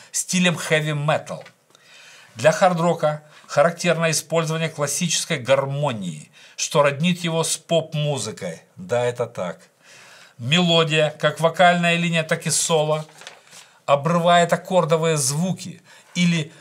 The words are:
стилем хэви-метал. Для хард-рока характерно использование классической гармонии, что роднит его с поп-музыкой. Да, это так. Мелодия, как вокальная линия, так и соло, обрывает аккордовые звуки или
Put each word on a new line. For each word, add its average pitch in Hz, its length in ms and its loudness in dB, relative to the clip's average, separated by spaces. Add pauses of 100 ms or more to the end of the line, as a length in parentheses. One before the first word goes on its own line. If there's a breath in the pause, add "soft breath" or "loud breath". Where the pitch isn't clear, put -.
(120)
стилем 180 440 0
хэви-метал. 151 880 -2 (920 loud breath)
Для 127 160 4
хард-рока 160 720 0 (240 loud breath)
характерно 165 640 2
использование 160 580 -2
классической 156 680 -4
гармонии, 131 920 -2 (280 loud breath)
что - 260 0
роднит 160 400 0
его 165 220 -2
с - 100 -4
поп-музыкой. 143 1080 -4 (120)
Да, 120 300 -2
это 120 220 -4
так. 87 340 -8 (760 loud breath)
Мелодия, 156 760 2 (100)
как 147 180 0
вокальная 175 560 4
линия, 170 280 0
так 165 240 -4
и - 20 -2
соло, 156 560 0 (800 loud breath)
обрывает 170 640 4
аккордовые 165 640 2
звуки 151 680 -4 (340 loud breath)
или 170 460 0